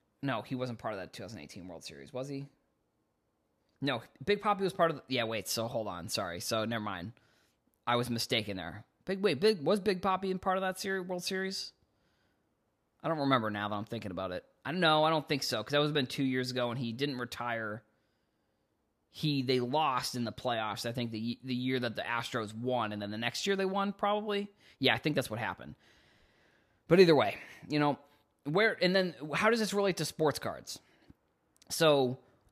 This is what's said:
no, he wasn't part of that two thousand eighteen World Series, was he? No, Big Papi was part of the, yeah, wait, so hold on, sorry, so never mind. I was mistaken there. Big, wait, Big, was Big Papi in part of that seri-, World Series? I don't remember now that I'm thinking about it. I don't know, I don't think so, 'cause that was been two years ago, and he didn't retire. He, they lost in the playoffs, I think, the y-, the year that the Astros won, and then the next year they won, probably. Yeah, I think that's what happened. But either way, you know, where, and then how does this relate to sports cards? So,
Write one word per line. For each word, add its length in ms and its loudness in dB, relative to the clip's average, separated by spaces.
no, 220 -2
he 100 -10
wasn't 240 -4
part 160 -4
of 60 -6
that 120 -10
two 120 -12
thousand 160 -10
eighteen 280 -14
World 160 -12
Series, 300 -14
was 140 -6
he? 180 -6
No, 220 -2
Big 200 0
Papi 160 2
was 140 0
part 180 4
of 60 -6
the, 100 -14
yeah, 160 0
wait, 240 -2
so 200 -2
hold 200 -4
on, 200 -6
sorry, 320 -4
so 260 0
never 180 -2
mind. 300 -6
I 80 4
was 140 0
mistaken 480 -2
there. 280 -10
Big, 140 -4
wait, 200 2
Big, 220 4
was 180 2
Big 200 0
Papi 300 0
in 80 0
part 200 0
of 40 -2
that 180 -2
seri-, 200 -2
World 240 -6
Series? 500 -4
I 60 -6
don't 100 0
remember 320 4
now 180 -2
that 80 -2
I'm 100 -4
thinking 260 -8
about 200 -4
it. 120 -6
I 80 -4
don't 100 -2
know, 240 6
I 40 4
don't 180 0
think 140 -2
so, 220 -2
'cause 80 -12
that 100 4
was 100 2
been 140 0
two 180 -2
years 280 0
ago, 180 0
and 80 -4
he 140 -4
didn't 260 -2
retire. 640 -6
He, 320 0
they 180 2
lost 540 0
in 100 -2
the 80 -2
playoffs, 540 -4
I 60 -4
think, 200 -4
the 80 -6
y-, 240 -4
the 120 -4
year 240 0
that 160 -2
the 80 -4
Astros 500 -4
won, 400 -2
and 80 -6
then 80 -6
the 80 -6
next 300 -4
year 80 2
they 100 0
won, 260 0
probably. 600 0
Yeah, 160 4
I 60 2
think 160 0
that's 160 0
what 80 -4
happened. 340 -8
But 120 8
either 160 10
way, 220 4
you 120 0
know, 180 2
where, 380 2
and 140 4
then 200 2
how 160 4
does 100 6
this 140 -2
relate 240 2
to 80 -2
sports 320 0
cards? 420 -8
So, 500 4